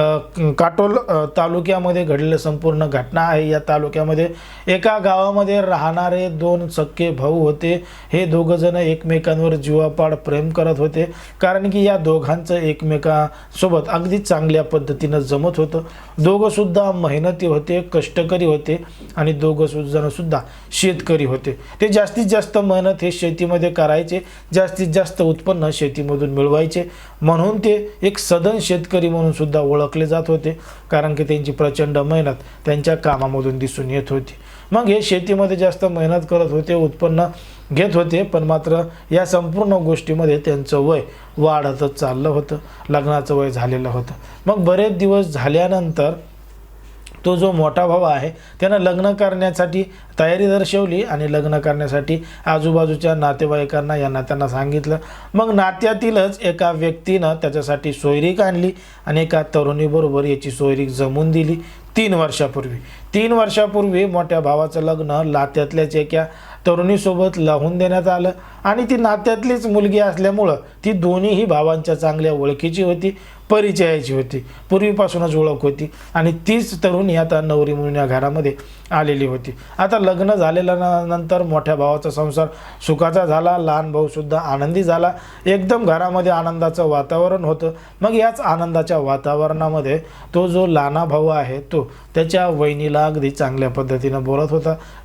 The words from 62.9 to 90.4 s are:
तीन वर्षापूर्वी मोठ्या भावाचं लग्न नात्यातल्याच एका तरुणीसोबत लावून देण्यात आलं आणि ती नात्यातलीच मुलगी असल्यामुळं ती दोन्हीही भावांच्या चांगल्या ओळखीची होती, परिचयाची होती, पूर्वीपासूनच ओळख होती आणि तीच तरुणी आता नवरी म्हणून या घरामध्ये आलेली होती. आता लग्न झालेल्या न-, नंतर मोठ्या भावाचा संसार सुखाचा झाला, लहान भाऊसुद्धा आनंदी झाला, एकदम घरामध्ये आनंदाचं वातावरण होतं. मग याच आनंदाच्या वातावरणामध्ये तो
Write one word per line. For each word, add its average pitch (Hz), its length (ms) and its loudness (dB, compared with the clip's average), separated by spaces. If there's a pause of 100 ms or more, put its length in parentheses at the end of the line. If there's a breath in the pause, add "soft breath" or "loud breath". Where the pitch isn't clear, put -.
तीन 226 180 2
वर्षापूर्वी 202 720 2
मोठ्या 175 360 0
भावाचं 156 400 0
लग्न 156 460 -2
नात्यातल्याच 151 680 0
एका 156 280 0 (420 loud breath)
तरुणीसोबत 185 720 2
लावून 156 400 0
देण्यात 180 300 2
आलं 180 220 2 (340 loud breath)
आणि 220 260 2
ती 262 60 4
नात्यातलीच 226 680 0
मुलगी 202 320 2
असल्यामुळं 196 580 2 (280 loud breath)
ती 214 80 2
दोन्हीही 185 520 2
भावांच्या 160 500 2
चांगल्या 156 380 0
ओळखीची 147 500 -2
होती, 180 340 0 (340 loud breath)
परिचयाची 165 640 2
होती, 127 300 -4 (260 loud breath)
पूर्वीपासूनच 190 640 2
ओळख 156 280 0
होती 143 280 -2 (240 loud breath)
आणि 165 180 2
तीच 190 520 -2
तरुणी 180 320 2
आता 160 240 2
नवरी 147 340 2
म्हणून 147 220 -2
या 143 100 0
घरामध्ये 139 460 0 (380 loud breath)
आलेली 147 360 0
होती. 127 280 -6 (240 loud breath)
आता 196 200 2
लग्न 190 360 2
झालेल्या 180 400 2
न-, 175 340 0
नंतर 170 340 0
मोठ्या 156 320 0
भावाचा 147 360 0
संसार 151 360 0 (400 loud breath)
सुखाचा 165 400 2
झाला, 170 320 2
लहान 156 340 -2
भाऊसुद्धा 151 480 -2
आनंदी 147 420 0
झाला, 170 300 2 (340 loud breath)
एकदम 196 400 2
घरामध्ये 180 460 2
आनंदाचं 165 540 0
वातावरण 170 580 0
होतं. 160 260 -2 (300 loud breath)
मग 220 140 0
याच 226 260 2
आनंदाच्या 165 580 0
वातावरणामध्ये 151 1000 -2 (340 loud breath)
तो 175 120 2